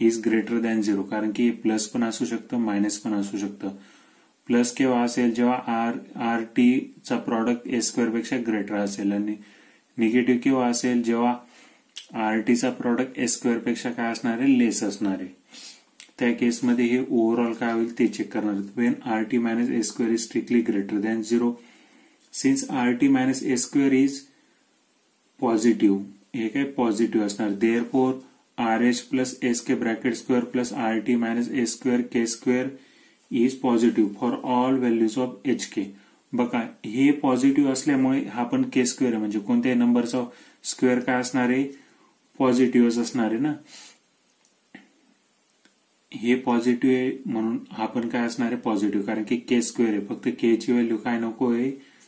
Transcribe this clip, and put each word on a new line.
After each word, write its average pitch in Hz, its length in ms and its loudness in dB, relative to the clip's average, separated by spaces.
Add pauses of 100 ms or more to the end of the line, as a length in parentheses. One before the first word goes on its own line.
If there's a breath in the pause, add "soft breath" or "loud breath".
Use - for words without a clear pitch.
is 113 280 4
greater 113 380 0
than 110 220 0
zero, 98 220 0
कारण 107 240 -2
की 120 160 2
प्लस 107 380 -2
पण 120 160 -2
असू 113 200 -4
शकतं, 117 340 -6
minus 104 400 0
पण 110 140 -6
असू 101 260 -4
शकतं. 101 320 -8 (760 loud breath)
प्लस 120 280 2
केव्हा 127 280 2
असेल? 120 320 2
जेव्हा 120 220 2
आर, 117 420 -4 (200)
आरटी 120 760 2 (100)
चा 123 120 -4
product 120 520 -2
ए 120 120 -2
स्क्वेअर 113 300 0
पेक्षा 117 260 -2 (100)
greater 107 280 -2
असेल. 101 380 -2
आणि 104 240 -2 (640 loud breath)
negative 120 420 2
केव्हा 131 280 2
असेल? 120 340 0
जेव्हा 117 340 0 (880 loud breath)
आरटी 110 340 2
चा 123 140 0
product 123 480 -2
ए 127 80 -2
स्क्वेअर 117 320 0
पेक्षा 120 320 -4
काय 117 220 -4
असणार 117 260 -4
आहे? 131 200 4
less 117 240 2
असणार 98 380 -2
आहे. 92 80 -10 (880 loud breath)
त्या 120 140 2
केसमध्ये 120 520 2
हे 120 140 2 (120)
overall 117 420 2
काय 117 200 -4
होईल 113 260 -2
ते 120 80 4
check - 260 -4
करणार 104 200 -2
आहोत. 98 120 -4 (140)
When 120 140 2 (120)
आरटी 110 340 -2
minus 117 320 0
ए 120 120 0
स्क्वेअर 113 300 -2
is 113 120 0
strictly 117 420 0
greater 101 380 -2
than 113 260 -2
zero. 120 180 2 (840 loud breath)
Since 135 360 0
आरटी 123 380 2
minus 131 360 2
ए 131 120 0
स्क्वेअर 135 360 2
is 135 260 2 (1200 soft breath)
positive, 107 580 4 (360)
हे 113 140 -4
काय 139 160 -2
positive 110 600 0
असणार. 101 240 -4 (140)
Therefore, 120 480 2 (460 loud breath)
आरएच 117 440 0 (100)
plus 127 300 -2
एसके 127 320 0
bracket 117 420 -2
square 123 280 0 (100)
plus 123 180 -2
आरटी 110 420 -2
minus 117 380 -2
ए 120 140 0
स्क्वेअर 123 340 0 (120)
K 117 140 0
square 127 420 -2 (640 loud breath)
is 123 240 2 (100)
positive 113 440 4 (120)
for 123 120 0 (220)
all 131 260 2
values 113 380 2
of 123 120 -2 (140)
एचके. 113 400 -2 (480 loud breath)
बघा, 120 280 -2 (240)
हे 127 280 4
positive 139 600 4
असल्यामुळे 131 520 2
हा 117 200 -4
पण 127 180 0 (100)
के 127 140 4
स्क्वेअर 123 260 0
आहे, 110 80 -2
म्हणजे 104 180 -2
कोणत्याही 120 400 2
नंबरचा 120 460 2 (400 loud breath)
square 123 340 2
काय 123 220 0
असणार 123 280 0
आहे? 131 160 2 (760 loud breath)
पॉझिटिव्हच 120 600 4
असणार 117 320 -2
आहे 113 80 -2
ना. 151 140 0 (2500 loud breath)
हे 120 220 2
positive 127 600 2
आहे 127 140 0 (160)
म्हणून 113 320 -2 (120)
हा 110 160 -4
पण 117 220 -4
काय 120 180 -2
असणार 117 260 -2
आहे? 123 40 -2
Positive, 104 500 -2
कारण 110 180 -2
की 120 120 0
के 120 260 0
स्क्वेअर 117 300 0
आहे. 101 160 -2
फक्त - 200 -6 (120)
के 117 160 4
ची 117 160 -4
value 117 240 2
काय 117 220 -4
नको 117 340 -2
आहे? 123 180 0 (380 loud breath)